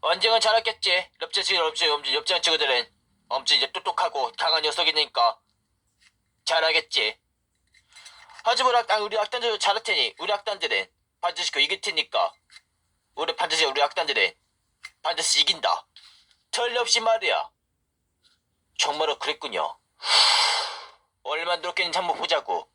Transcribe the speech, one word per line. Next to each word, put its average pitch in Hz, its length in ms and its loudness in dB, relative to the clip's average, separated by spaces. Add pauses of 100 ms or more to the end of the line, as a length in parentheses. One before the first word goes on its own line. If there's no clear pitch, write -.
언젠간 220 380 2
잘하겠지. 220 760 0
럽자 151 240 -4
지금, 185 200 0
럽자, 156 240 0
럽자, 147 260 -2
럽자 165 280 -2
친구들은 147 540 0 (340)
엄청 - 280 0
이제 - 160 0
똑똑하고 147 640 -2
강한 160 240 0
녀석이니까 151 800 0 (1040)
잘하겠지. 160 760 0 (1300)
하지만 254 320 4
악당, 214 280 2
우리 208 140 -2
악당들 226 400 0
잘할 208 240 2
테니, 147 360 0
우리 185 140 -2
악당들은 175 580 -2 (300)
반드시 - 300 -2
그 147 100 -2
이길 156 200 0
테니까. 147 520 -2 (840)
우리 160 200 -4
반드시, 160 280 0
우리 139 180 0
악당들은 131 500 0 (680)
반드시 - 380 0
이긴다. - 460 2 (640)
틀림없이 240 500 0
말이야. 220 500 0 (1300)
정말로 147 400 -2
그랬군요. 110 600 -6 (1400)
얼마나 170 340 -2
노력했는지 180 420 -4
한번 180 180 -2
보자고. 98 580 -2